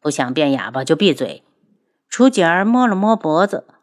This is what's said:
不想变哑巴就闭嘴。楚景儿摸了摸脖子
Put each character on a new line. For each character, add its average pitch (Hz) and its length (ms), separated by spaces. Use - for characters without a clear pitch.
不 151 80
想 131 240
变 143 180
哑 117 180
巴 131 140
就 143 120
闭 160 180
嘴。 104 300
楚 254 200
景 208 160
儿 175 200
摸 240 200
了 220 80
摸 208 220
脖 175 320
子 - 180